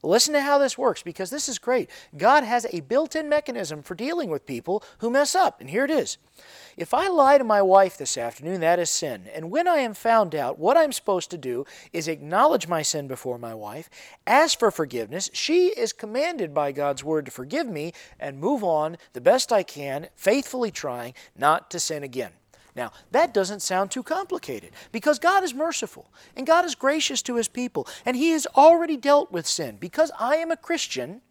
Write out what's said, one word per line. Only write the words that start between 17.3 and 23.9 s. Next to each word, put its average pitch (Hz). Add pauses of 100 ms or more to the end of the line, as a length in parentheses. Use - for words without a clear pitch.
forgive 233
me 165 (260)
and 139
move 233
on 165 (160)
the 123
best 233
I 196
can, 143
faithfully 247
trying 123 (200)
not 147
to 175
sin 151
again." 123 (420)
Now, 120 (200)
that 320
doesn't 196
sound 190